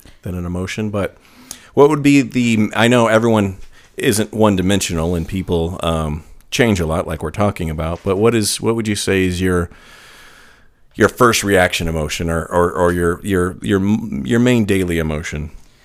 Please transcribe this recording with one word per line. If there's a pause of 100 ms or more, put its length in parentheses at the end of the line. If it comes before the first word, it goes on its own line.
(220)
than
an
emotion.
But (580)
what
would
be
the,
I
know
everyone (400)
isn't
one-dimensional
and
people,
um, (260)
change
a
lot
like
we're
talking
about,
but
what
is,
what
would
you
say
is
your, (1300)
your
first
reaction
emotion
or,
or,
or
your,
your,
your, (440)
your
main
daily
emotion? (340)